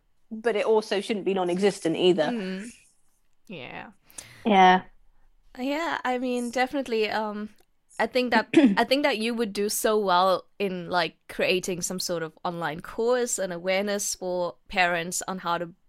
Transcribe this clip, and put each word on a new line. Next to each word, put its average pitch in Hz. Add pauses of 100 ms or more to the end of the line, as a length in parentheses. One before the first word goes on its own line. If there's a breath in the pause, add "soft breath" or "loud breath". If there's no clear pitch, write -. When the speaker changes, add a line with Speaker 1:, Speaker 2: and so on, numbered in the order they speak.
(320)
Speaker 1:
but 220
it 208
also 214
shouldn't 208
be 190
non-existent 180
either. 170
Speaker 2:
Mm. 196 (760)
Yeah. 165 (580 loud breath)
Speaker 1:
Yeah. 185 (760)
Speaker 2:
Yeah, 285
I 254
mean, 247
definitely, 254
um, 214 (500)
I 220
think 247
that, 220
Speaker 1:
<clears throat> 277
Speaker 2:
I 240
think 269
that 269
you 226
would 226
do 202
so 214
well 185 (120)
in, 185
like, 175 (100)
creating 180
some 185
sort 170
of 160 (140)
online 170
course 240
and 185
awareness 190
for 180 (140)
parents 175
on 185
how 170
to, 170 (200)